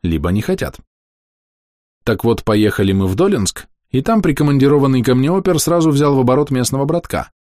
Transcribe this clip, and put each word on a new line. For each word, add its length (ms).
Либо 280
не 120
хотят. 360
Так 200
вот, 200
поехали 480
мы 140
в 80
Долинск, 520
и 120
там 200
прикомандированный 800
ко 120
мне 160
опер 280
сразу 320
взял 240
в 60
оборот 300
местного 340
братка 460